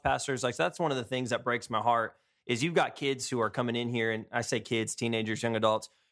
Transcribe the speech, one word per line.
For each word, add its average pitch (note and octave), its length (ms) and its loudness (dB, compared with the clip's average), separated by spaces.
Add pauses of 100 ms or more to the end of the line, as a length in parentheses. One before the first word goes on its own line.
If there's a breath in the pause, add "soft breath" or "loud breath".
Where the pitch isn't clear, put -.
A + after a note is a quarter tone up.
pastors, C3 400 0
like, B2 120 -2
that's E3+ 220 0
one D#3+ 120 0
of C3+ 80 -2
the A#2+ 60 -4
things B2+ 260 -4
that A#2 140 0
breaks A#2+ 260 -2
my A2 100 0
heart A2+ 360 2 (300)
is A#2+ 160 2
you've E3+ 120 2
got D#3 220 2
kids C3+ 340 -2
who B2 100 2
are G#2+ 100 2
coming A#2+ 260 0
in A#2+ 120 0
here, A#2 220 0
and A2 220 -2
I A#2+ 100 0
say A2+ 180 -2
kids, A2+ 340 -2
teenagers, A2+ 480 -2
young A#2 140 0
adults, A2 320 2 (240)